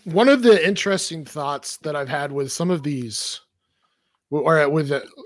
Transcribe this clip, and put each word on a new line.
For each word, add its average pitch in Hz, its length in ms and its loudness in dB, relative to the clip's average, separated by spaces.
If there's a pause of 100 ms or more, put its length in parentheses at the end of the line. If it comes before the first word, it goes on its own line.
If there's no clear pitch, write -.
one 202 240 2
of 277 140 6
the 202 260 6
interesting 190 560 -2
thoughts 143 540 -8
that 151 180 -8
I've 139 140 -6
had 143 240 -4
with 139 180 -4
some 175 200 -2
of 156 120 -2
these, 127 560 -6 (920)
w-, 143 140 -2
or 151 220 4
with 147 240 0
at, 139 120 -4 (220)